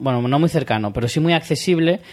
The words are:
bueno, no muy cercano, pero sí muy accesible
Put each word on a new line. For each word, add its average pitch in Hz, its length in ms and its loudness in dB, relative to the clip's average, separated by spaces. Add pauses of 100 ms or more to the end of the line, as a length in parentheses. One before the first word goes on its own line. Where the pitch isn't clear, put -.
bueno, 127 260 0
no 135 140 2
muy 165 80 4
cercano, 113 440 -2
pero 120 140 -2
sí 120 140 -2
muy 165 120 2
accesible 165 680 0 (120)